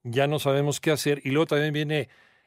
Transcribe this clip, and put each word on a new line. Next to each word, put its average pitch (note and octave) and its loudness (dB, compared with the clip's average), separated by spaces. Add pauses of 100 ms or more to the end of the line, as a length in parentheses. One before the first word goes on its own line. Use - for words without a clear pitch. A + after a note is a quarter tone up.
ya B2+ 0
no D3 0
sabemos C#3+ 0
qué D#3+ 0
hacer, C#3+ 0
y C3+ -2
luego D#3 2
también D3+ 0
viene D3+ -4 (380)